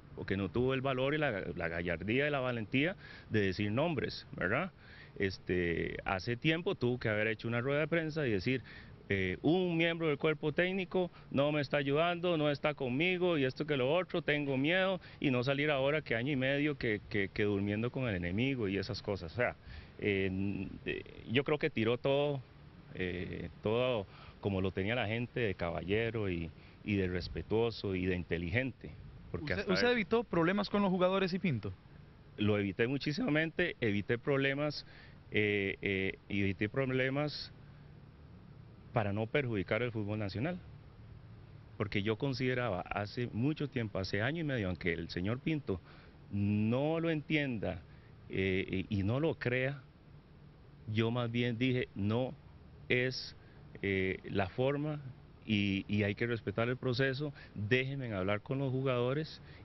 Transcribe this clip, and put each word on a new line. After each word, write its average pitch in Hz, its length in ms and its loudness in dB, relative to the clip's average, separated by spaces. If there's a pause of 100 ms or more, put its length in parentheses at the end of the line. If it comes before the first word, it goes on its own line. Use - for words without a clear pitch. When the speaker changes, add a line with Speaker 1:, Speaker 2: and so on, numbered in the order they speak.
(180)
Speaker 1:
o 90 80 -6
que 98 100 0
no 98 140 0
tuvo 127 240 2
el 135 80 0
valor 135 320 0
y 156 40 2
la, 131 280 0 (100)
la 85 140 0
gallardía 87 580 0
y 151 40 -2
la 139 100 0
valentía 127 560 0 (320)
de 107 120 4
decir 101 300 2
nombres, 143 640 0
¿verdad? 113 360 0 (460)
Este, 87 840 0
hace 98 320 -2
tiempo 160 400 0
tuvo 123 240 0
que 117 80 -2
haber 107 200 2
hecho 113 200 -2
una 117 140 0
rueda 139 180 0
de 156 80 0
prensa 156 400 -2
y 117 40 2
decir, 113 300 2 (500)
eh, 95 300 2
"Un 175 340 4
miembro 165 320 2
del 143 120 2
cuerpo 156 320 2
técnico 180 580 2 (220)
no 143 200 4
me 151 100 2
está 147 160 2
ayudando, 165 600 2
no 151 140 4
está 147 240 0
conmigo 170 640 2
y 139 40 2
esto 131 220 0
que 156 100 0
lo 131 160 4
otro, 175 300 0
tengo 147 340 2
miedo", 180 460 2 (180)
y 139 120 4
no 123 120 4
salir 139 280 2
ahora 143 320 2
que 120 120 0
año 123 160 0
y 143 40 2
medio 139 420 2
que, 107 320 0
que, 98 200 0
que - 140 0
durmiendo 104 460 2
con 131 180 -2
el 107 80 0
enemigo 107 520 0
y 98 100 0
esas 95 240 -4
cosas. 90 320 -4
O - 20 -12
sea, 110 200 0 (420)
eh, 98 680 0 (180)
eh, - 180 -4 (280)
yo 135 120 4
creo 151 140 2
que 156 140 -2
tiró 110 260 2
todo, 139 420 0 (540)
eh, 87 560 -4 (140)
todo 117 420 2 (360)
como 98 200 2
lo 95 100 0
tenía 98 220 0
la 120 140 0
gente 117 320 -2
de 101 160 0
caballero 98 760 0
y, 82 220 -2 (320)
y 104 120 2
de 92 120 4
respetuoso 95 880 0
y 90 100 0
de 92 100 4
inteligente. 87 760 -2 (400)
Porque 151 220 -2
Speaker 2:
¿Usted, 196 80 0
Speaker 1:
hasta 196 120 2
Speaker 2:
usted 196 140 4
Speaker 1:
él 247 60 4
Speaker 2:
evitó 233 300 2
problemas 185 460 2
con 202 140 2
los 190 80 4
jugadores 185 420 4
y 190 60 0
Pinto? 113 340 0 (640)
Speaker 1:
Lo 104 220 6
evité 101 280 2
muchísimamente, 151 920 0
evité 110 380 2
problemas, 139 640 0 (460)
eh, 101 500 2
eh, 95 320 0 (160)
y 101 120 2
evité 98 280 0
problemas 135 840 -2 (1400)
para 101 200 2
no 110 140 0
perjudicar 113 560 0
el 123 80 -2
fútbol 107 260 -2
nacional. 110 400 -2 (1200)
Porque 104 240 0
yo 107 140 2
consideraba 123 640 0
hace 104 520 -2
mucho 143 340 0
tiempo, 113 320 -2
hace 101 240 0
año 151 180 0
y - 20 -2
medio, 127 260 0
aunque 87 240 0
el 82 160 -4
señor 104 300 -2
Pinto 139 400 -2 (520)
no 110 680 2
lo 165 120 2
entienda, 135 720 0 (460)
eh, 95 600 0
y, 104 100 2
y 95 40 4
no 117 160 2
lo 156 160 2
crea, 127 480 -2 (1080)
yo 113 200 4
más 120 180 0
bien 120 300 0
dije, 123 340 2
"No 113 400 0 (540)
es, 123 480 0 (480)
eh, 95 400 2
la 95 260 0
forma 143 500 0 (460)
y, 101 420 2
y 104 160 2
hay 104 120 0
que 120 100 -2
respetar 113 440 0
el 127 80 -2
proceso, 135 540 0 (220)
déjenme 127 600 0
hablar 101 280 2
con 131 160 -2
los 135 140 0
jugadores", 131 720 0 (240)